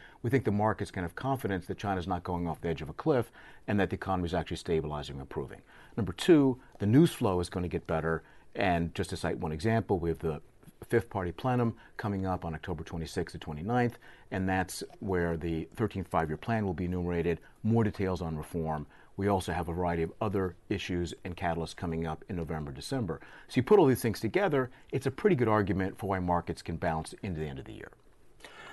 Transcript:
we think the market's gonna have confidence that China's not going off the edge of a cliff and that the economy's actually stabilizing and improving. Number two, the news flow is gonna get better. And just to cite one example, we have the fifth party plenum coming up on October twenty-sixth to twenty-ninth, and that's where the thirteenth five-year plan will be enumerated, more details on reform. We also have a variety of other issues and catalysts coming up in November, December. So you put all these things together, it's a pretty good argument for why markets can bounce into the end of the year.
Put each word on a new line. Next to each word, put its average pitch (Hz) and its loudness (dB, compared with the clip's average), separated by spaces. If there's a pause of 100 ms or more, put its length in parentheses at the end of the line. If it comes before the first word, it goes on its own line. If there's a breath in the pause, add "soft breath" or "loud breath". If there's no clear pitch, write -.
(240 loud breath)
we 117 0
think 131 4
the 107 4
market's 104 2
gonna 87 -4
have - -8
confidence 110 -2
that - -6
China's 92 -4
not 90 -2
going 87 -2
off 78 -4
the 85 -2
edge 80 -2
of 76 -8
a 78 -10
cliff 135 2 (360 loud breath)
and 104 2
that 92 4
the 98 0
economy's 90 -2
actually 85 -2
stabilizing 73 -2
and 67 -8
improving. 67 -8 (340 loud breath)
Number 92 -2
two, 139 6 (200 loud breath)
the 104 0
news 151 8
flow 95 2
is 87 -2
gonna 90 -2
get 82 -4
better. 80 0 (320 soft breath)
And 85 2
just - -4
to 92 -4
cite 80 -2
one 80 -4
example, 107 2
we 82 0
have 78 -2
the 78 -4 (440)
fifth - 2
party 90 -2
plenum 123 0 (200 loud breath)
coming 101 -2
up 92 -2
on 82 -4
October 82 -6
twenty-sixth 82 -4
to 80 -10
twenty-ninth, 110 -2 (340 loud breath)
and 95 0
that's 92 -2 (160)
where 87 0
the 82 -2
thirteenth 98 -2
five-year 80 0
plan 110 -2
will 92 0
be 85 -2
enumerated, 87 0 (240 soft breath)
more 113 4
details 95 -2
on 82 -4
reform. 78 -4 (280 soft breath)
We 101 0
also 92 2
have 85 -2
a 82 -4
variety 87 0
of 80 -2
other 98 -2 (120)
issues 90 -2 (100)
and 90 -10
catalysts 82 -2
coming 82 -4
up 78 -8
in 92 -8
November, 78 -6
December. 82 -6 (260 loud breath)
So - -2
you 123 4
put 208 8
all 165 10
these 127 4
things 110 0
together, 143 2 (220 loud breath)
it's - -2
a 131 0
pretty 185 4
good 120 4
argument 98 2
for 98 -6
why 95 0
markets 87 0
can 85 -6
bounce 80 -2 (100)
into 90 -4
the 78 -4
end 69 -10
of - -12
the 110 -14
year. - -14 (800 loud breath)